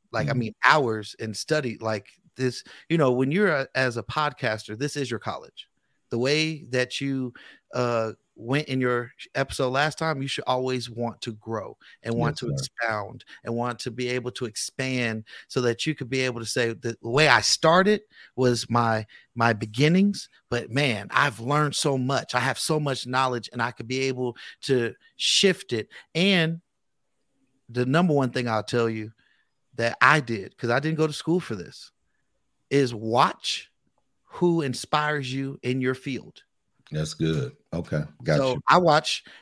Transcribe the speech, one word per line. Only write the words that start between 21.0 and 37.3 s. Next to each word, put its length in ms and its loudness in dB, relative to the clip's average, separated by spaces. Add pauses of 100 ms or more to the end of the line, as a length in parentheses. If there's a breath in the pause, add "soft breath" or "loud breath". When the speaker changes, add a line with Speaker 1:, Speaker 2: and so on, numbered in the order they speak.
Speaker 1:
I've 280 2
learned 360 0
so 240 0
much. 360 -2
I 60 0
have 180 0
so 220 0
much 260 -4
knowledge, 460 -2
and 80 -6
I 120 -2
could 160 -12
be 140 -2
able 360 -4 (240 loud breath)
to 320 0 (220 soft breath)
shift 580 2
it." 160 -4 (240 loud breath)
And 480 2 (1080)
the 160 -2
number 300 4
one 160 4
thing 180 -2
I'll 160 0
tell 240 2
you 240 -6 (640)
that 260 -2
I 200 6
did, 360 -6
'cause 140 -2
I 100 2
didn't 180 -2
go 80 2
to 60 -4
school 280 -2
for 160 -8
this, 360 -14 (800)
is 240 2
watch 760 0 (540)
who 380 2
inspires 720 -2
you 300 -6
in 200 -2
your 120 0
field. 480 -10 (500)
Speaker 2:
That's 220 -4
good. 420 -2 (160)